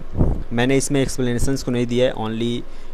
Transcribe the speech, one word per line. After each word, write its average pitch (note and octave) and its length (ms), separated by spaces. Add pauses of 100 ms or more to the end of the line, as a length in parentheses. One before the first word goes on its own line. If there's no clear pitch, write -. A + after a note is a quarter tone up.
(540)
मैंने B2 240
इसमें C3+ 240
explanations B2+ 600
को C3+ 80
नहीं A#2+ 160
दिया A#2+ 180
है, - 80
only A2+ 480 (320)